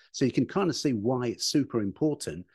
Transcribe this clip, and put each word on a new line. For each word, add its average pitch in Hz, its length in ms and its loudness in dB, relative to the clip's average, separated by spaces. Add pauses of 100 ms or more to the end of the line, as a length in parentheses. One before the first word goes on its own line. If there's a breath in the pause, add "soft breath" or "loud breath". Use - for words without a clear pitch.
(120)
So - 120 0
you 120 80 4
can 127 140 2
kind 185 240 0
of 127 60 0
see 143 160 0
why 120 340 0
it's 110 200 -4
super 127 340 2
important 101 760 -2